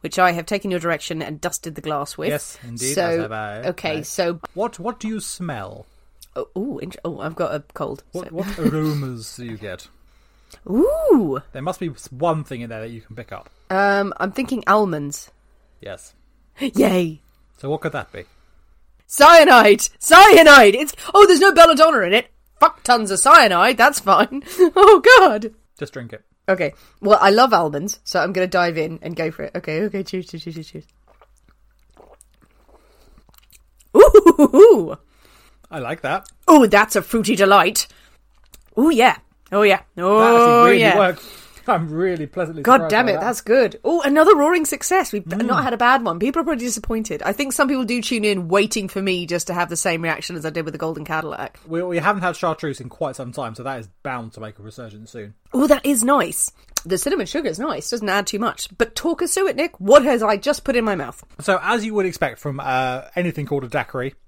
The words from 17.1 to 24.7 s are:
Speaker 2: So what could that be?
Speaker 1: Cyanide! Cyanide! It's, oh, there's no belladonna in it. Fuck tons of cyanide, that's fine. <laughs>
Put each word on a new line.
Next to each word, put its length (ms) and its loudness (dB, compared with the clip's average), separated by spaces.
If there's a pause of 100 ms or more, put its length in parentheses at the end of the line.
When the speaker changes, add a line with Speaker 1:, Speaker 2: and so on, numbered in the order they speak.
Speaker 2:
So 120 -14
what 100 -6
could 140 -8
that 180 -12
be? 140 -18 (840)
Speaker 1:
Cyanide! 800 6 (100)
Cyanide! 800 8
It's, 180 -6 (200)
oh, 140 10
there's 120 4
no 140 4
belladonna 480 6
in 120 -2
it. 140 0 (320)
Fuck 240 0
tons 260 0
of 100 -4
cyanide, 580 6
that's 240 2
fine. 500 0
<laughs> 80 -10 (160)